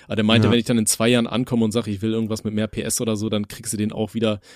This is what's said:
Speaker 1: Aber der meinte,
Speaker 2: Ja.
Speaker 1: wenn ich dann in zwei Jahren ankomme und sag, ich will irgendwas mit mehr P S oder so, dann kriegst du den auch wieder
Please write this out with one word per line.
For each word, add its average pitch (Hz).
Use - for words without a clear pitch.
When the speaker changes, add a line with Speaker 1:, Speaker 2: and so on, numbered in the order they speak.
Speaker 1:
Aber 101
der 107
meinte, 110
Speaker 2:
Ja. 104
Speaker 1:
wenn 117
ich 113
dann 120
in 110
zwei 117
Jahren 120
ankomme 117
und 107
sag, 113
ich 104
will 110
irgendwas 110
mit 107
mehr 107
P -
S -
oder 110
so, 104
dann 104
kriegst -
du 110
den 104
auch 110
wieder 110